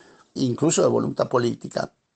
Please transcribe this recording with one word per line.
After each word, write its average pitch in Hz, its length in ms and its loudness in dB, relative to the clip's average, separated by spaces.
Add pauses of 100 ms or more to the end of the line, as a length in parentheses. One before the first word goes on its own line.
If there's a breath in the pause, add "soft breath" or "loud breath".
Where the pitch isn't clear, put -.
(340 soft breath)
incluso 139 480 0
de 147 60 4
voluntad 120 400 0
política, - 640 -4 (220)